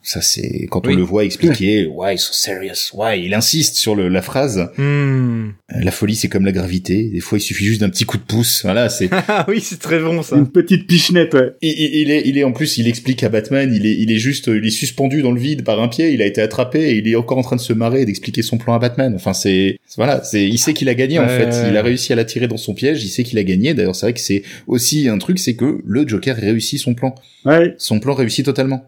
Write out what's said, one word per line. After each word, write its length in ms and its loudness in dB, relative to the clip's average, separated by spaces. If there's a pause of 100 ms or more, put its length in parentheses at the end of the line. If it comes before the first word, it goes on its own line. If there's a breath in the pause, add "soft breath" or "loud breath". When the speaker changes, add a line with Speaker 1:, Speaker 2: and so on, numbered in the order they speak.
Speaker 1:
Ça, 140 -6
c'est, 500 -2
quand 160 -2
on 40 0
Speaker 2:
Oui. 60 4
Speaker 1:
le 60 2
voit 220 0
expliquer, 640 2
<laughs> 40 -4
Why 280 -4
so 160 -4
serious ? 580 -6
Why ? 320 -2
Il 80 -4
insiste 440 0
sur 200 0
le, 140 0
la 100 2
phrase. 560 -2
Speaker 2:
Hmm. 760 0 (220)
Speaker 1:
La 160 0
folie, 240 -2
c'est 140 -2
comme 160 0
la 80 2
gravité. 560 -2
Des 120 -4
fois, 180 -2
il 20 2
suffit 240 -4
juste 160 0
d'un 80 2
petit 160 -2
coup 140 -4
de 40 -6
pouce. 420 0
Voilà, 260 2
c'est 180 -2 (100)
Speaker 2:
<laughs> 100 -2
Ah 200 0
oui, 140 0
c'est 160 -10
très 200 0
bon, 240 0
ça. 140 0
Speaker 3:
Une 140 4
petite 360 2
pichenette, 460 4
ouais. 200 4 (100)
Speaker 1:
Il, 80 0
il, 320 -2
il 80 0
est, 160 2
il 100 2
est, 80 4
en 80 2
plus, 240 -2
il 100 2
explique 380 -2
à 60 2
Batman, 440 0
il 120 2
est, 120 4
il 140 2
est 60 2
juste, 300 -2
il 180 0
est 40 2
suspendu 520 -2
dans 100 2
le 80 0
vide 240 -4
par 180 0
un 60 0
pied, 240 0
il 80 0
a 60 4
été 160 0
attrapé 380 0
et 180 2
il 100 0
est 80 2
encore 220 0
en 40 0
train 140 -2
de 60 -2
se 100 -4
marrer 300 2
et 20 2
d'expliquer 380 -4
son 160 -2
plan 160 0
à 40 2
Batman. 360 0
Enfin, 180 -4
c'est, 460 2 (180)
voilà, 260 0
c'est, 240 0
il 120 0
sait 160 0
qu'il 160 0
a 40 2
gagné, 240 0
en 40 4
Speaker 2:
Ouais, 60 2 (100)
Speaker 1:
fait. 80 4
Speaker 2:
ouais, 240 0
Speaker 1:
Il 80 2
a 20 4
Speaker 2:
ouais. 0 -
Speaker 1:
réussi 320 0
à 40 2
l'attirer 300 0
dans 120 -4
son 160 -6
piège, 280 0
il 60 -6
sait 160 -2
qu'il 140 -2
a 40 2
gagné. 300 2
D'ailleurs, 240 0
c'est 80 -6
vrai 80 0
que 80 -6
c'est 220 -2 (240 loud breath)
aussi 420 0
un 80 2
truc, 220 0
c'est 180 -2
que 260 0
le 240 0
Joker 300 -2
réussit 420 -2
son 140 -2
plan. 220 -2 (320 soft breath)
Speaker 3:
Ouais. 320 4
Speaker 1:
Son 220 0
plan 120 -2
réussit 320 0
totalement. 440 -2